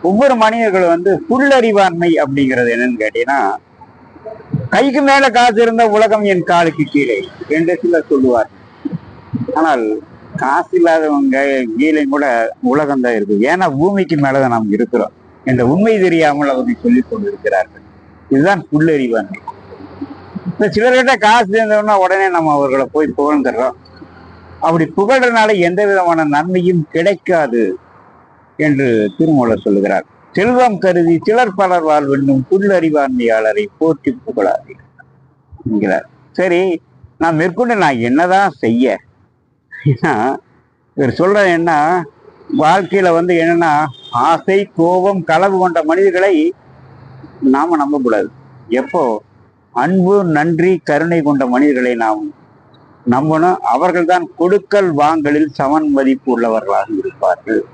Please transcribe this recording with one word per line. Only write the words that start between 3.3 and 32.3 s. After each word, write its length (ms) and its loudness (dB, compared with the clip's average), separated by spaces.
"கைக்கு 320 0
மேல 280 4
காசு 320 2
இருந்தா 240 2
உலகம் 380 2
என் 200 0
காலுக்கு 400 0
கீழே" 440 -2
என்று 340 -2
சிலர் 280 0
சொல்லுவார். 400 2
ஆனால் 480 0
காசு 360 -2
இல்லாதவங்க 960 0
கீழே 260 0
கூட 560 -2
உலகம் 420 0
தான் 140 0
இருக்கு, 260 -2
ஏன்னா 360 0
பூமிக்கு 380 0
மேலதான் 340 0
நாம் 220 -2
இருக்கிறோம் 400 -2
என்ற 220 0
உண்மை 320 2
தெரியாமல் 500 0
அவர்கள் 340 -4
சொல்லிக் 260 2
கொண்டிருக்கிறார்கள். 720 -6
இதுதான் 420 0
புல்லறிவாண்மை. 680 0
இப்ப 220 -4
சிலர்கிட்ட 500 2
காசு 340 2
இருந்தோம்னா 440 0
உடனே 340 2
நம்ம 240 0
அவர்களை 380 0
போய் 260 -2
புகழ்ந்துடுறோம். 600 -2
அப்படி 380 -2
புகழ்றதுனால 640 2
எந்த 260 0
விதமான 380 0
நன்மையும் 680 0
கிடைக்காது 840 0
என்று 600 0
திருமூலர் 420 2
சொல்லுகிறார். 460 0
"செல்வம் 460 2
கருதி 460 2
சிலர் 320 2
பலர் 300 0
வாழ்வென்னும் 560 0